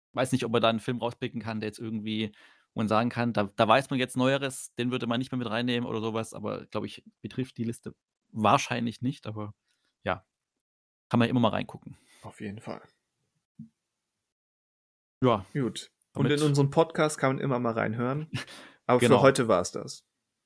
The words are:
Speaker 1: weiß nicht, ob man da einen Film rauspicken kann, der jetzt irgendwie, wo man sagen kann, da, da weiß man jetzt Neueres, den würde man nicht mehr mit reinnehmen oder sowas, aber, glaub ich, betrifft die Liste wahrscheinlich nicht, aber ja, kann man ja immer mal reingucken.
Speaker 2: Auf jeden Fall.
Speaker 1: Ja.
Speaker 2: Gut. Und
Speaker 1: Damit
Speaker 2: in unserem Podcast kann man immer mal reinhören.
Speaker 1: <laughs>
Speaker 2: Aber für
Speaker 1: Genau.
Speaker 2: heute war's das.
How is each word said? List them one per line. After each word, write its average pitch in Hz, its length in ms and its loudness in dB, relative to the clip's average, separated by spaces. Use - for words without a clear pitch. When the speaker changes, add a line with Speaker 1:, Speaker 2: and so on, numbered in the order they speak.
Speaker 1:
weiß 131 180 0
nicht, 127 140 2
ob 113 60 -4
man 117 100 4
da 113 80 6
einen 113 100 0
Film 123 180 -4
rauspicken 117 440 -6
kann, 110 180 -6
der 107 80 -4
jetzt 104 100 -10
irgendwie, 110 540 -6
wo 113 60 -4
man 107 80 0
sagen 113 220 2
kann, 120 220 -2
da, 104 120 2
da 110 140 4
weiß 127 220 6
man 135 100 -2
jetzt 127 160 -4
Neueres, 131 580 -2
den 123 160 -2
würde 123 160 -4
man 117 140 0
nicht 131 100 -8
mehr 131 80 -4
mit 120 100 -6
reinnehmen 120 400 -2
oder 113 120 -4
sowas, 110 340 -4
aber, 104 320 -8
glaub 104 180 -6
ich, - 200 -12
betrifft 127 380 -8
die 117 60 -4
Liste - 300 -10
wahrscheinlich 117 680 0
nicht, 123 240 -6
aber 107 280 -10
ja, 92 220 -4
kann 120 100 4
man 117 60 4
ja - 40 0
immer 123 100 2
mal 113 100 4
reingucken. - 460 -6
Speaker 2:
Auf - 180 -18
jeden 104 200 -10
Fall. - 220 -12
Speaker 1:
Ja. 110 280 4
Speaker 2:
Gut. 120 380 -4
Und - 100 0
Speaker 1:
Damit 147 160 2
Speaker 2:
in 151 60 4
unserem 139 240 4
Podcast 160 480 2
kann 135 180 2
man - 80 -6
immer 131 140 0
mal 120 140 -2
reinhören. 120 600 -2
Speaker 1:
<laughs> - 540 -12
Speaker 2:
Aber 123 140 6
für 120 60 6
Speaker 1:
Genau. 113 160 6
Speaker 2:
heute 135 260 6
war's 92 240 4
das. - 320 -10